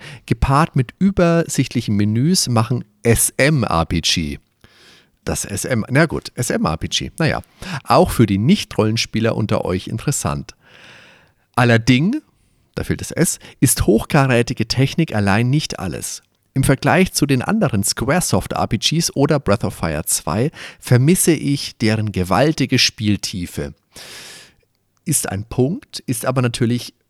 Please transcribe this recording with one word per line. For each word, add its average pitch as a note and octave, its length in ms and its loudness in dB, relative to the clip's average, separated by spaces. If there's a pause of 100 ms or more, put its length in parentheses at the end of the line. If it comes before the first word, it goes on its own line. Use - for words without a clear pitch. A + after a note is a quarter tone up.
(260)
gepaart - 520 2
mit B2+ 220 0
übersichtlichen E3 1000 0
Menüs A#2 500 2
machen A#2 380 0 (180)
S - 320 2
M-R G2+ 520 2
P E2+ 120 0
G. D2+ 380 -2 (840)
Das - 220 -4
S - 200 -6
M, B2+ 220 -2
na D3 200 2
gut, - 260 -8
S - 160 -4
M-R E2 280 -2
P - 100 -8
G, - 320 -6
naja. G#2 240 -2 (400)
Auch D#3 260 4
für - 160 4
die G2 140 2
Nicht-Rollenspieler A2+ 960 0
unter A2 300 -2
euch F#2 220 -4
interessant. - 680 -4 (1000)
Allerdings, B2 600 4 (560)
da - 100 -8
fehlt - 180 -4
das - 100 -10
S, - 260 -2 (220)
ist - 260 2
hochkarätige C3 840 2
Technik C3+ 460 0
allein G#2 380 2
nicht - 260 -2
alles. - 460 -8 (320)
Im C3+ 80 2
Vergleich D3 500 2
zu - 140 0
den C3 160 0
anderen E3+ 400 0
Squaresoft B2+ 680 -2
R F#2 120 -2
P A2+ 140 -2
Gs - 360 -2
oder D3 240 2
Breath G2+ 240 0
of F#2+ 120 -4
Fire D#2+ 300 -4
zwei G#2+ 440 -2 (300)
vermisse D3+ 540 4
ich - 440 -4
deren G#2+ 340 0
gewaltige A#2+ 680 0
Spieltiefe. F2 960 -2 (1300)
Ist - 240 -2
ein G2+ 140 -6
Punkt, D3+ 560 -2
ist - 260 -6
aber C3 160 0
natürlich A#2+ 540 -2 (140)